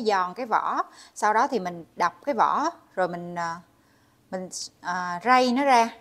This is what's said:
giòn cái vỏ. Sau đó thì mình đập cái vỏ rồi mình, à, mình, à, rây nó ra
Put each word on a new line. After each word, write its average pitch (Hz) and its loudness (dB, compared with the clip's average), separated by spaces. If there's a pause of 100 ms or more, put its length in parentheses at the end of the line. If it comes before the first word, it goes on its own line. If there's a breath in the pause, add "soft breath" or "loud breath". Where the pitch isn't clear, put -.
giòn 185 0
cái 247 -8
vỏ. 214 0 (320 loud breath)
Sau 214 2
đó 226 4
thì 262 -4
mình 175 -8 (120)
đập 175 0 (100)
cái - -2
vỏ 247 2 (240)
rồi 185 0
mình, 175 -10
à, 170 -6 (760 soft breath)
mình, 185 -8 (320)
à, 180 -6
rây 254 4
nó 269 0
ra 233 6 (120)